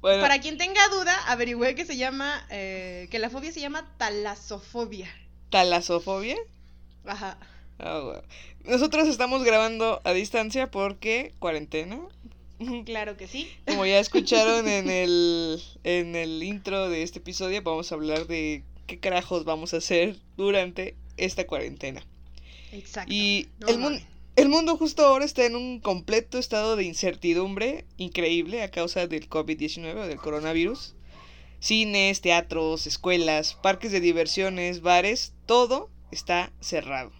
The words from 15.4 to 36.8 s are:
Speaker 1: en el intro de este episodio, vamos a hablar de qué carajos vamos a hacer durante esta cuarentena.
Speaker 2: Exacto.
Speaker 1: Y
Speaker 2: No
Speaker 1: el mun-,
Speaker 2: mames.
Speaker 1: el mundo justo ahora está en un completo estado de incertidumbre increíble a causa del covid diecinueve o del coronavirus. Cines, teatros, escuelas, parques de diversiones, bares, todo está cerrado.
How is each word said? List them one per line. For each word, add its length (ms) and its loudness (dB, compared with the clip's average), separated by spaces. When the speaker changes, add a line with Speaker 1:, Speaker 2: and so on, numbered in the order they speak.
Speaker 1:
en 300 0
el 280 -4
intro 460 -4
de 140 -2
este 160 -8
episodio, 440 -4
vamos 280 -4
a 60 -6
hablar 320 -2
de 340 -4
qué 140 -12
carajos 440 -2
vamos 300 -4
a 40 0
hacer 380 2
durante 580 0
esta 300 -2
cuarentena. 580 -8
Speaker 2:
Exacto. 400 -8
Speaker 1:
Y 360 2
Speaker 2:
No 100 -6
Speaker 1:
el 100 4
mun-, 160 0
Speaker 2:
mames. 120 -10
Speaker 1:
el 120 8
mundo 280 4
justo 280 2
ahora 200 6
está 200 2
en 100 2
un 260 -6
completo 580 0
estado 380 0
de 80 0
incertidumbre 1000 -2
increíble 640 0
a 80 -6
causa 360 -2
del 220 -6
covid 300 -2
diecinueve 420 -6
o 80 -6
del 100 -8
coronavirus. 760 -2
Cines, 600 2
teatros, 640 2
escuelas, 760 0
parques 300 0
de 80 2
diversiones, 800 0
bares, 540 2
todo 420 4
está 500 -2
cerrado. 600 -6